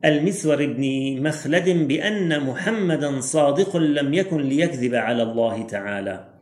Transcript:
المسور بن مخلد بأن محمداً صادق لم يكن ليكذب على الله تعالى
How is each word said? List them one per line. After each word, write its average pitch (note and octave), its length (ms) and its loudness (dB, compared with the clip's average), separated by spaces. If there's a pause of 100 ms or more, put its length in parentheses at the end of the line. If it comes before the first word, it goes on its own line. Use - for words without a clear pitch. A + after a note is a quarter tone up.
المسور D3+ 600 2
بن C3+ 560 -2
مخلد D3+ 460 0
بأن E3 760 0
محمداً D3 760 -2
صادق D#3 560 2
لم D3 380 2
يكن F#3 260 0
ليكذب C3+ 540 0
على A#2+ 280 0
الله A2+ 400 0
تعالى G2 640 -6 (140)